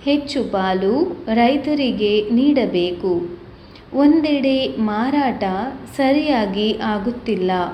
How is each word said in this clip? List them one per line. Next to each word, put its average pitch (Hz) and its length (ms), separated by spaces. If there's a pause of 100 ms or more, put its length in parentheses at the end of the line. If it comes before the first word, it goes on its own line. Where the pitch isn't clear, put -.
ಹೆಚ್ಚು 285 340 (140)
ಪಾಲು 190 400 (460)
ರೈತರಿಗೆ 254 720 (240)
ನೀಡಬೇಕು. 185 720 (920)
ಒಂದೆಡೆ 294 560 (320)
ಮಾರಾಟ 240 540 (540)
ಸರಿಯಾಗಿ 262 720 (260)
ಆಗುತ್ತಿಲ್ಲ 202 560 (240)